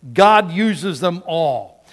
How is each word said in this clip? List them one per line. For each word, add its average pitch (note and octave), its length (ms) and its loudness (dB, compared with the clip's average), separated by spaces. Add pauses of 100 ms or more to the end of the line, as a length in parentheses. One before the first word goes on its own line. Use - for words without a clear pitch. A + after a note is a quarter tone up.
(120)
God G3 400 4
uses F#3 480 -4
them F3+ 260 -4
all. C#3+ 640 -4